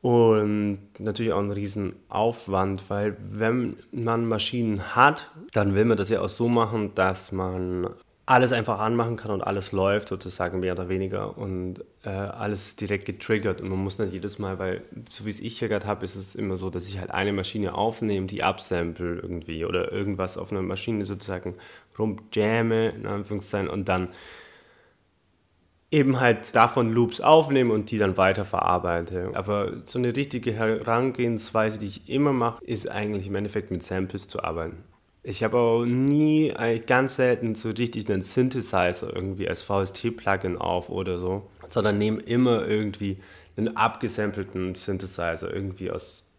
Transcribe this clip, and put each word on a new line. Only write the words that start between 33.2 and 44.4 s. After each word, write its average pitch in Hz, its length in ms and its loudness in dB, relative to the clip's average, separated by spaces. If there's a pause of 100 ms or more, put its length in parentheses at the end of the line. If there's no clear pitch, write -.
im 98 80 -6
Endeffekt 101 360 -4
mit 90 120 -4
Samples 95 460 -4
zu - 140 -8
arbeiten. 82 420 -6 (380)
Ich 104 200 -6
habe 113 160 2
auch 117 260 4
nie, 143 680 4
eigentlich 113 340 0
ganz 131 300 4
selten 117 380 2
so 110 160 -4
richtig 113 380 -2
einen 98 140 2
Synthesizer 95 920 0
irgendwie 95 340 -4
als 92 140 -4
V-S-T-Plugin 98 960 0
auf 85 320 -2
oder 92 300 -4
so, 92 320 -4 (180)
sondern 104 300 2
nehme 110 220 2
immer 120 460 4
irgendwie 104 520 -2 (380)
einen 110 200 -2
abgesampelten 101 1000 -2